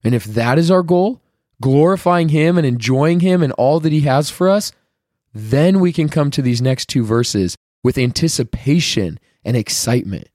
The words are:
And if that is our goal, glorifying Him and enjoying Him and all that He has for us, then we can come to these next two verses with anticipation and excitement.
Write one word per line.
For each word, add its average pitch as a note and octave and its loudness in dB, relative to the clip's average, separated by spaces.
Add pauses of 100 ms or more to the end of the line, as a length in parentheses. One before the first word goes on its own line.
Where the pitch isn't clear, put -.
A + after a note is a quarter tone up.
And A#2 0
if A2+ -2
that A#2 0
is E3+ 2
our F#3 4
goal, F3+ 0 (400)
glorifying E3+ 2
Him D#3+ 2
and D3+ 0
enjoying C3 0
Him F3+ 2
and C3+ -2
all D3 0
that D#3 -2
He D3+ 0
has C#3 0
for F#3 0
us, G3+ 0 (640)
then C#3 2
we F3+ 2
can D3+ 0
come C#3+ 0
to C#3 -4
these A#2+ 0
next C3 -2
two B2 0
verses A2 0 (260)
with B2+ 0
anticipation B2+ -2 (240)
and A#2+ -2
excitement. G#2+ -4